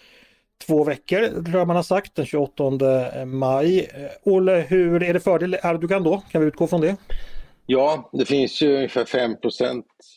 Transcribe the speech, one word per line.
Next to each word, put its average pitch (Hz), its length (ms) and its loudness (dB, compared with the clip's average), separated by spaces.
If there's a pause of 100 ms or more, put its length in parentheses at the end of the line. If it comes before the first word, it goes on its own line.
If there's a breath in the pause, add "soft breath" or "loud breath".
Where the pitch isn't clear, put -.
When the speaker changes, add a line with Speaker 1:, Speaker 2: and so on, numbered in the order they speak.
(680 soft breath)
Speaker 1:
två 151 160 4
veckor, 165 600 -2
tror 170 140 -2
jag 175 100 2
man 175 80 0
har 170 80 0
sagt, 196 320 -2
den 143 100 -2
tjugoåttonde 135 1000 0
maj. 135 540 0
Eh, 143 540 -4
Olle, 185 360 2
hur 175 340 2
är 170 100 0
det 180 60 0
fördel 180 440 0
Erdogan 170 400 -2
då? 185 280 0
Kan 160 100 0
vi 156 60 2
utgå 160 200 -2
från 170 140 0
det? 190 160 0 (680 loud breath)
Speaker 2:
Ja, 131 480 0
det 135 120 -2
finns 139 360 0
ju 143 140 4
ungefär 127 300 -2
fem 120 320 -2
procent 123 480 -4 (320)